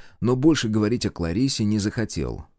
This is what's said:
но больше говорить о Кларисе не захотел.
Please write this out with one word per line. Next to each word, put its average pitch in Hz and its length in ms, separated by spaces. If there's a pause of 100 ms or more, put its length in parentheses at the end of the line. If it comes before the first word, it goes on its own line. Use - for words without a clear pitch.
(220)
но 120 140
больше 135 340
говорить 107 360
о 101 40
Кларисе 107 560
не 107 140
захотел. 95 680 (140)